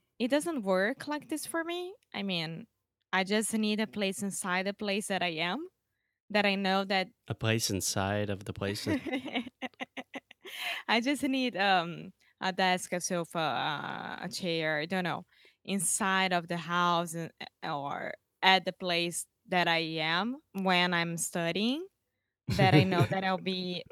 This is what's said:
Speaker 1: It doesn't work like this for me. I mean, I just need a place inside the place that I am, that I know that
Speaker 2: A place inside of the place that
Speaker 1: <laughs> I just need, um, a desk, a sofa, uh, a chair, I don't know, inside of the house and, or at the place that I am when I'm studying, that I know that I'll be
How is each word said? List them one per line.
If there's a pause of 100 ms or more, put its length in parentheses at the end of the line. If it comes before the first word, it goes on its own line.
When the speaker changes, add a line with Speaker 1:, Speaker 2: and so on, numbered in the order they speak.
(180)
Speaker 1:
It
doesn't
work
like
this
for
me. (200)
I
mean, (460)
I
just
need
a
place
inside
the
place
that
I
am, (640)
that
I
know
that (200)
Speaker 2:
A
place
inside
of
the
place
that
Speaker 1:
<laughs>
I
just
need,
um, (280)
a
desk,
a
sofa,
uh,
a
chair,
I
don't
know, (400)
inside
of
the
house
and, (320)
or (280)
at
the
place (220)
that
I (220)
am (180)
when
I'm
studying, (720)
that
I
know
that
I'll
be